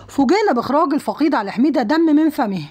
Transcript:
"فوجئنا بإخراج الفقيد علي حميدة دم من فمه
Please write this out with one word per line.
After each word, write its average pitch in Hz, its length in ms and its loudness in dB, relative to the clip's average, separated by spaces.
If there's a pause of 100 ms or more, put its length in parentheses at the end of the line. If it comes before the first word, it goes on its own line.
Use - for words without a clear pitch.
"فوجئنا 359 440 2
بإخراج 277 420 0
الفقيد 285 420 -2
علي 202 160 -4
حميدة 262 300 0
دم 311 340 2
من 311 140 4
فمه 196 420 -4